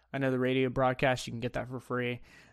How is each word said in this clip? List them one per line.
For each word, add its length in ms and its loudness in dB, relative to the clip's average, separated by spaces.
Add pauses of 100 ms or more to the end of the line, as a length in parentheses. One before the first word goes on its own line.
(140)
I 40 -6
know 140 2
the 80 2
radio 300 2
broadcast, 560 2
you 60 -8
can 80 -8
get 140 -4
that 160 -6
for 100 -8
free. 400 -4 (340)